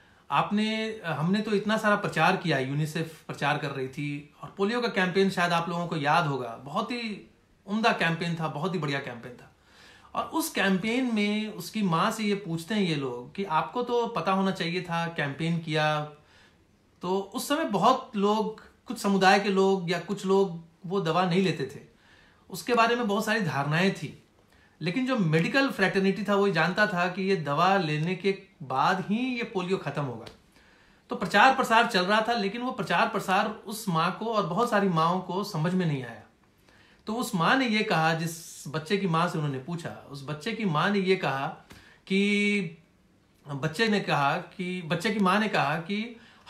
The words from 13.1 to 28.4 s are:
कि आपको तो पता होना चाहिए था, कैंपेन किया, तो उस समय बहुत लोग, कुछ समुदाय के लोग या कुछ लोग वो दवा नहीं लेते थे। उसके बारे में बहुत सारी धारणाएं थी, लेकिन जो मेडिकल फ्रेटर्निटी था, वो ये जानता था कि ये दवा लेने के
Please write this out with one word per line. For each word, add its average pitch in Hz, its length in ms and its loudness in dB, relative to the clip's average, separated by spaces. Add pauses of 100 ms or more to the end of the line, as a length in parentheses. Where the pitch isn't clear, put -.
कि 196 100 -4
आपको 165 380 -2
तो 240 240 0
पता 185 260 -2
होना 190 180 2
चाहिए 175 320 -2
था, 170 240 -2
कैंपेन 160 520 -2
किया, 151 460 0 (1000)
तो 190 320 -2
उस - 140 -6
समय 311 160 0
बहुत 226 520 2
लोग, 208 460 0 (240)
कुछ 240 120 -8
समुदाय 196 420 6
के 202 80 -2
लोग 190 420 2
या 175 80 -2
कुछ 190 280 -6
लोग 190 400 2 (220)
वो 190 140 -2
दवा 170 260 2
नहीं 180 160 4
लेते 151 240 0
थे। - 140 -12 (720)
उसके 240 240 -4
बारे 233 220 4
में 233 120 0
बहुत 208 160 0
सारी 220 160 0
धारणाएं 156 540 0
थी, - 280 -12 (580)
लेकिन 247 260 -2
जो 254 100 0
मेडिकल 202 520 2
फ्रेटर्निटी 196 560 0
था, 208 100 0
वो 196 120 4
ये 196 60 2
जानता 170 340 2
था 180 220 0
कि 185 140 -4
ये 190 140 2
दवा 165 400 2
लेने 160 380 0
के 196 240 -2 (240)